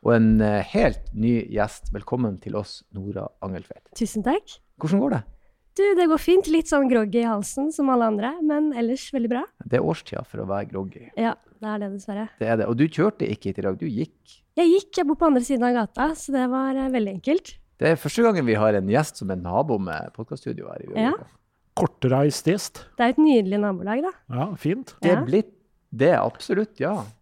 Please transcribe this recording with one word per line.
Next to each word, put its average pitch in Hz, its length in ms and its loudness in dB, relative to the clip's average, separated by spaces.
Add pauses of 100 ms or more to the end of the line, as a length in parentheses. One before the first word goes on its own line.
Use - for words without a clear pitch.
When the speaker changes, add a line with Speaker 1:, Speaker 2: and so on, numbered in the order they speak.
Speaker 1:
og 117 100 4
en, 110 280 6
eh, 104 200 2
helt - 540 -2
ny 113 340 0
gjest. 104 420 -4
Velkommen 104 500 -4
til 104 140 -8
oss, - 280 -8 (100)
Nora 98 340 -8 (140)
Angeltveit. 92 400 -12 (140)
Speaker 2:
Tusen 220 280 -4
takk. - 360 -4 (200)
Speaker 1:
Hvordan 165 200 2
går 269 120 0
det? 135 120 -2 (520)
Speaker 2:
Du, 403 200 4
det 349 120 4
går 311 120 2
fint. 381 280 4
Litt 320 200 2
sånn 277 200 2
groggy 233 340 2
i 233 40 0
halsen 226 480 -2
som 277 160 0
alle 247 160 4
andre, 220 380 -2
men 302 300 2
ellers 233 380 -4
veldig 233 180 -2
bra. 254 140 -2 (240)
Speaker 1:
Det 123 120 2
er - 40 0
årstida - 440 -4
for - 100 -14
å 107 80 -6
være 98 260 -4
groggy. 98 460 -10
Speaker 2:
Ja, 226 160 -2 (260)
det 220 80 -10
er 214 120 -6
det, 202 180 -6
dessverre. 208 320 -8 (100)
Speaker 1:
Det 110 80 -2
er 113 100 2
det. 110 100 0
Og 117 100 0
du 147 100 4
kjørte 170 400 0
ikke 107 220 -6
hit 95 80 -6
i - 60 -8
dag, 95 160 -2
du 165 100 -6
gikk. - 480 -8 (180)
Speaker 2:
Jeg 339 140 4
gikk, 392 280 2
jeg 349 100 0
bor 294 80 2
på 339 100 0
andre 277 160 4
siden 247 240 0
av 247 80 2 (140)
gata, 294 260 -2
så - 180 -10
det 254 160 0
var, 262 280 -2
eh, 269 180 -2
veldig 208 300 -2
enkelt. - 320 -2 (240)
Speaker 1:
Det - 100 2
er 165 60 6
første 151 260 -2
gangen 202 240 4
vi 113 80 4
har 107 220 4
en 95 120 0
gjest 139 300 0
som 95 140 -6
er 95 60 -2
nabo 101 420 0
med 85 340 -8
podcaststudio - 560 -10
her - 160 -14
i - 160 -4
Speaker 2:
Ja. 247 120 2
Speaker 1:
Bjørvika. 440 120 -8 (500)
Speaker 3:
Kortreist 139 680 0
gjest. - 380 -2 (120)
Speaker 2:
Det - 40 -20
er 233 100 4
et 254 80 0
nydelig 226 420 4
nabolag, 208 440 -2
da. 370 80 -4 (180)
Speaker 3:
Ja, 123 160 -2 (100)
fint. 208 460 -4
Speaker 1:
Det 165 100 4
er 185 40 6
Speaker 2:
Ja. - 100 0
Speaker 1:
blitt, 175 260 2 (440)
det 131 140 4
er 170 100 4
absolutt, 180 600 -2
ja. 165 240 -2 (180)